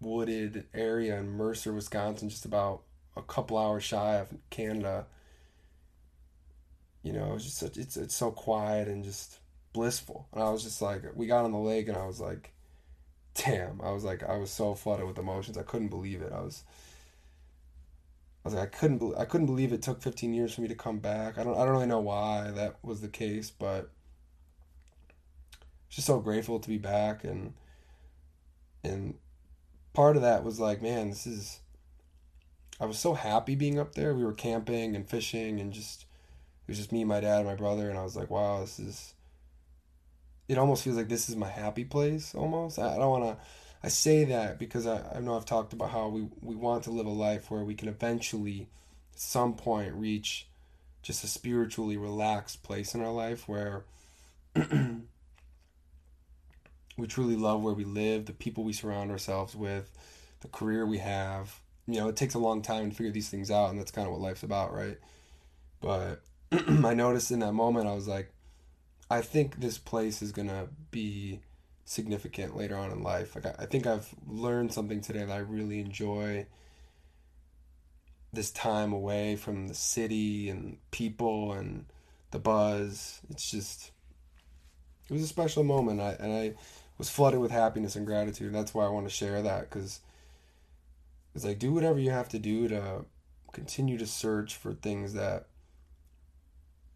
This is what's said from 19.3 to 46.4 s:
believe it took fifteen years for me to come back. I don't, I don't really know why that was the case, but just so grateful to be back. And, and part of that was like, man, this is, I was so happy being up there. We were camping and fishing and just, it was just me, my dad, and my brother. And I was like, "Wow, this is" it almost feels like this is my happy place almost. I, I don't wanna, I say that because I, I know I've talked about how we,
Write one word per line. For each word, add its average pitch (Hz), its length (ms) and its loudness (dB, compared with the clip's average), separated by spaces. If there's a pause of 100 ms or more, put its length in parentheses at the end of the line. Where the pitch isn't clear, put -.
believe 131 260 2
it 113 100 0
took 127 200 -4
fifteen 120 300 -2
years 117 220 0
for - 60 -8
me 113 80 -2
to 110 60 -4
come 110 240 -4
back. 107 380 -4
I 110 80 -2
don't, 123 120 0
I 127 80 6
don't 131 100 6
really 127 120 4
know 117 140 4
why 104 540 0
that 104 280 -2
was 110 180 -6
the 104 80 -8
case, 107 420 -4
but 98 400 -4 (2000)
just - 180 -4
so 131 140 6
grateful 107 400 0
to - 80 -10
be 110 100 0
back. 104 460 2
And, 98 300 -6 (1300)
and 101 300 -4 (800)
part 147 220 10
of 135 60 6
that 113 220 6
was 113 160 -4
like, 107 200 2
man, 113 280 0
this 101 180 -6
is, 107 340 -8 (1200)
I 107 60 0
was 107 120 -4
so 170 140 2
happy 117 440 2
being 143 220 4
up 147 160 -2
there. 143 200 2
We 127 100 4
were 107 80 2
camping 113 640 0
and 101 100 -4
fishing 110 540 -2
and 101 100 -4
just, 104 320 -10
it - 640 -20
was 104 100 -4
just 104 140 -6
me, 113 120 2
my 104 160 4
dad, 104 200 6
and 101 60 2
my 98 80 0
brother. 104 360 0
And 95 80 -2
I 95 40 -4
was 95 140 -6
like, 92 140 -6
"Wow, 101 300 2
this 98 180 -8
is" 101 340 -10 (1400)
it 135 80 4
almost 135 260 6
feels 123 140 2
like 110 140 0
this 113 180 0
is 113 80 -4
my 101 120 -2
happy 104 360 -4
place 147 500 0
almost. 165 440 -2
I, 101 160 0
I - 20 0
don't 135 140 4
wanna, 120 260 2 (460)
I - 60 -4
say 151 360 6
that 110 340 0
because 117 280 -2
I, 110 160 0 (140)
I 123 40 -6
know 120 160 -2
I've 110 80 -4
talked 110 300 0
about 113 160 -4
how 113 180 -2
we, 107 180 -2 (140)